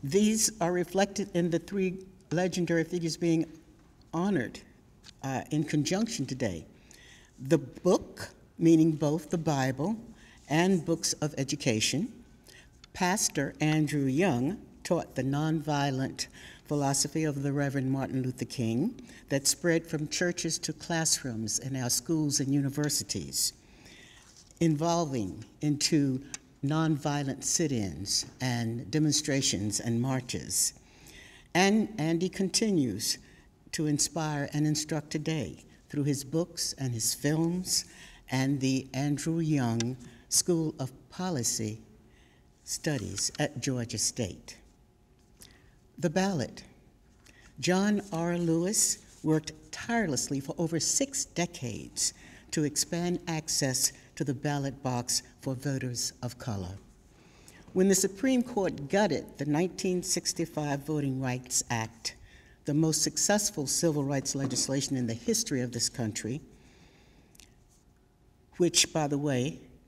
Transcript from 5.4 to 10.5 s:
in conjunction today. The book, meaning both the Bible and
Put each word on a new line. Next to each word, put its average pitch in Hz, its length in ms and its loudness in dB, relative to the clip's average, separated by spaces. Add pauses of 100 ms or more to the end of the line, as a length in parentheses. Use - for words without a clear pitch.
in 151 120 2
conjunction 151 640 0
today. 120 400 -4 (760)
The 135 160 2
book, - 720 -2 (300)
meaning 165 320 8
both 156 400 0
the 185 60 0
Bible 147 580 0 (520)
and 170 380 4